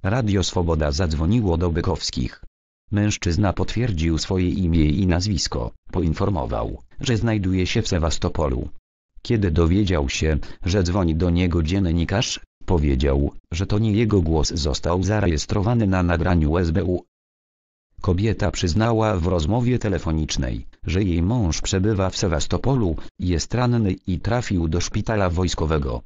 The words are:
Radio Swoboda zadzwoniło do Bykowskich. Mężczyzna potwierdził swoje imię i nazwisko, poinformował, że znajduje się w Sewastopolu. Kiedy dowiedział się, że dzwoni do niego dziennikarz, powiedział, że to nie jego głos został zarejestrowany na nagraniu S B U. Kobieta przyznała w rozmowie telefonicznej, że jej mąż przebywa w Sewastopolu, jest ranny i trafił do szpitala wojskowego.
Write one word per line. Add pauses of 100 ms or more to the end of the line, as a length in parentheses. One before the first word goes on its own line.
Radio
Swoboda
zadzwoniło
do
Bykowskich. (480)
Mężczyzna
potwierdził
swoje
imię
i
nazwisko, (200)
poinformował, (180)
że
znajduje
się
w
Sewastopolu. (520)
Kiedy
dowiedział
się, (280)
że
dzwoni
do
niego
dziennikarz, (260)
powiedział, (200)
że
to
nie
jego
głos
został
zarejestrowany
na
nagraniu
S
B
U. (960)
Kobieta
przyznała
w
rozmowie
telefonicznej, (180)
że
jej
mąż
przebywa
w
Sewastopolu, (240)
jest
ranny (120)
i
trafił
do
szpitala
wojskowego.